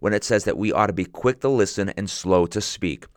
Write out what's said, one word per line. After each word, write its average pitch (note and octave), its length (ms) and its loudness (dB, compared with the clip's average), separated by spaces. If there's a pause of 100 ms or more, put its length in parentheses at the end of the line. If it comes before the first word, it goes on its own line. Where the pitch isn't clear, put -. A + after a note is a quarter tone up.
when G#2 120 0
it G#2 120 0
says G#2+ 200 0
that G2 140 -2
we G2+ 140 0
ought G#2 140 2
to G2+ 60 0
be F2+ 120 -2
quick - 360 -2
to C3+ 80 0
listen G2+ 420 0
and G2 180 -6
slow F2+ 380 2
to G#2 140 -4
speak. - 460 -6 (100)